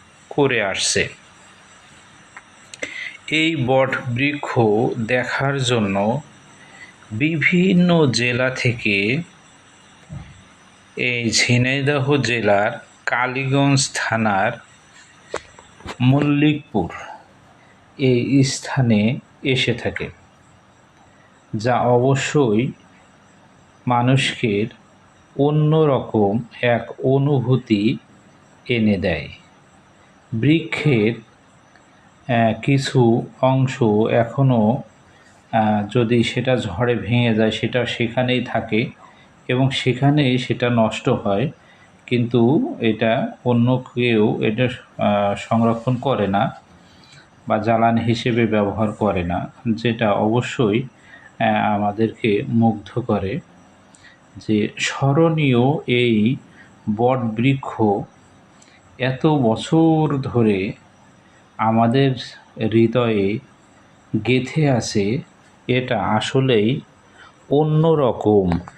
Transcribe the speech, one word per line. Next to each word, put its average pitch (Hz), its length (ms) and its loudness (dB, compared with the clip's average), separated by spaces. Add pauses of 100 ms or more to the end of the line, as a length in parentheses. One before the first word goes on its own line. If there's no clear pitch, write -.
(300)
করে 123 340 0
আসছে। 92 460 -2 (2250)
এই 160 280 0 (100)
বট 131 260 2 (180)
বৃক্ষ 139 500 -2 (380)
দেখার 123 600 -2
জন্য 113 640 -2 (920)
বিভিন্ন 170 1000 2
জেলা 123 380 0
থেকে 107 480 -2 (2000)
এই 120 360 -2
ঝিনাইদহ 135 880 0
জেলার 110 540 0 (340)
কালীগঞ্জ 131 760 0 (140)
থানার 110 580 0 (1500)
মল্লিকপুর 143 880 2 (1080)
এই 131 460 2
স্থানে 117 760 0 (240)
এসে 131 300 0
থাকে, - 340 -8 (1500)
যা 117 260 0
অবশ্যই 127 920 2 (1160)
মানুষকে 123 640 0 (840)
অন্যরকম 143 1080 2 (180)
এক 120 220 2 (200)
অনুভূতি 131 920 0 (680)
এনে 107 320 0
দেয়। 80 300 -2 (1040)
বৃক্ষের, 123 840 0
আহ, - 1500 -6
কিছু 135 640 2 (160)
অংশ 131 420 0 (280)
এখনও, 120 720 2 (680)
আহ, 107 420 0
যদি 120 300 2
সেটা 127 340 -2
ঝড়ে 110 380 -2
ভেঙে 113 400 0
যায়, 110 160 2
সেটা 117 340 -2
সেখানেই 123 560 -2
থাকে 117 480 -2 (580)
এবং 131 220 2
সেখানেই 131 680 0
সেটা 123 320 -2
নষ্ট 117 400 0
হয়, 107 420 0 (560)
কিন্তু 120 340 0 (380)
এটা 117 520 0 (140)
অন্য 123 380 2 (120)
কেউ 117 480 0
এটা, 120 240 0
আহ, 104 680 -2
সংরক্ষণ 117 600 0
করে 117 320 -2
না 98 160 0 (1040)
বা 110 100 0
জ্বালানি 113 440 2
হিসেবে 113 460 0
ব্যবহার 104 440 0
করে 95 320 -2
না, 85 280 -6 (200)
যেটা 110 400 -2
অবশ্যই, 107 680 0
আহ, 107 920 -4
আমাদেরকে 104 760 -2
মুগ্ধ 113 500 -2
করে 104 400 -4 (1080)
যে 107 200 0 (120)
স্মরণীয় 143 840 2 (240)
এই 123 480 2 (600)
বট 123 220 2
বৃক্ষ 117 640 -2 (1160)
এত 131 300 -2
বছর 151 920 2
ধরে 107 520 0 (840)
আমাদের 117 540 2 (640)
হৃদয়ে 113 640 0 (880)
গেঁথে 127 440 0
আছে। 110 340 -2 (640)
এটা 127 360 0
আসলেই 117 800 0 (680)
অন্যরকম 139 1080 2 (180)